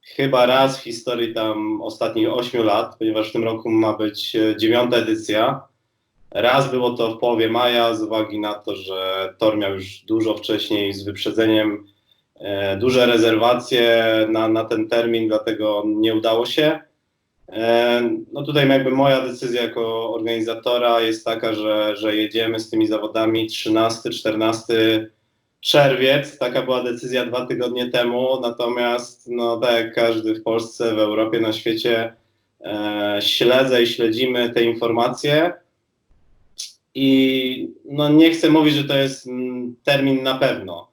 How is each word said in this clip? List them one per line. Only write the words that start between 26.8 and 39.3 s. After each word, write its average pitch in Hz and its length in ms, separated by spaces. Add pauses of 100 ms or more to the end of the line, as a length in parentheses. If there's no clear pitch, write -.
decyzja 123 420
dwa 123 200
tygodnie 123 460
temu, 123 500
natomiast 120 840
no, 117 300
tak 120 140 (140)
jak 113 80
każdy 113 420
w 110 80
Polsce, 113 520
w 107 40
Europie, 110 400
na 113 140
świecie, 113 600 (480)
e, 104 600
śledzę 123 640
i 117 40
śledzimy 120 600
te 117 140
informacje 120 880 (1400)
i 131 800 (120)
no, 147 240
nie 160 220
chcę 165 180
mówić, 151 260
że 143 80
to 139 140
jest, 135 300
mm, 127 560